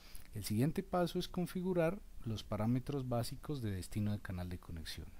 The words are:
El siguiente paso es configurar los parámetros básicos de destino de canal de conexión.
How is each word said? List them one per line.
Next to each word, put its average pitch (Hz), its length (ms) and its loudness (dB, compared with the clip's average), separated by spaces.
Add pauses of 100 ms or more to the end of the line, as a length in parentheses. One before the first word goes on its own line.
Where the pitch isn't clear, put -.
(340)
El 104 100 -4
siguiente 135 380 4
paso 180 360 2
es 180 100 0
configurar 180 720 2 (240)
los 110 180 -2
parámetros 127 680 2
básicos 123 540 0
de 107 100 2
destino 104 380 0
de 104 100 0
canal 90 280 -4
de 90 100 -4
conexión. 80 480 -8 (140)